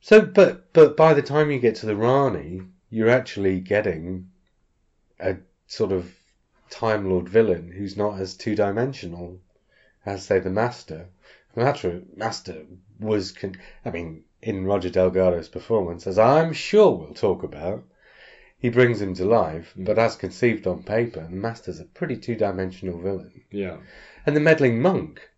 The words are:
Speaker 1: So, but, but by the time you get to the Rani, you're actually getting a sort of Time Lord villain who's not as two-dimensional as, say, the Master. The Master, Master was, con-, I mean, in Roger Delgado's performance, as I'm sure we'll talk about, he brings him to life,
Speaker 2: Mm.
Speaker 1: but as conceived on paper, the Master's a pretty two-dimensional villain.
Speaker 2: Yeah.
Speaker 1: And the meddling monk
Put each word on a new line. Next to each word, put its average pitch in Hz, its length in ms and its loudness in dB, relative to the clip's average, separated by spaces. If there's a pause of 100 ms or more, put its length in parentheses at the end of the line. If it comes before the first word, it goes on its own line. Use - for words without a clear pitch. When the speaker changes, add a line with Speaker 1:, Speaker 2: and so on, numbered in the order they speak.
Speaker 1:
So, 214 220 8
but, - 500 2
but 151 240 8
by 160 160 6
the 147 100 4
time 147 280 0
you 139 80 -2
get 117 180 2
to - 100 -10
the 107 100 -2
Rani, 104 640 0 (260)
you're 110 220 2
actually 101 500 0
getting 92 720 -4 (880)
a 95 160 -4 (300)
sort 98 260 -4
of 90 180 -4 (600)
Time 104 400 -2
Lord 87 180 -2
villain 92 440 2
who's 98 240 -10
not 104 240 -4
as 92 160 -8
two-dimensional 101 1040 -4 (680)
as, 98 180 -10
say, 98 140 2
the 92 120 -2
Master. 95 580 -6 (460)
The 117 100 -2
Master, 92 380 -2 (140)
Master 92 480 -10 (360)
was, 107 320 -4
con-, 92 240 -10 (280)
I - 60 -8
mean, 85 320 -10 (180)
in 98 240 -6
Roger 95 240 -2
Delgado's 90 600 2
performance, 87 580 -4
as 95 120 -2
I'm 151 340 4
sure 202 440 4
we'll - 180 -14
talk - 280 -2
about, 85 400 -8 (760)
he 123 120 -2
brings 120 320 4
him 92 120 -4
to 90 100 -6
life, 92 520 0
Speaker 2:
Mm. 95 80 -12
Speaker 1:
but 104 140 0
as 113 180 2
conceived 104 500 -2
on 87 160 -4
paper, 107 400 -4
the 85 140 -12
Master's 98 440 -10
a 82 40 -18
pretty 147 320 -10
two-dimensional 95 800 -6
villain. 90 520 -8
Speaker 2:
Yeah. 98 260 -8 (500)
Speaker 1:
And 147 100 0
the 151 40 2
meddling 143 400 4
monk 139 400 -2 (180)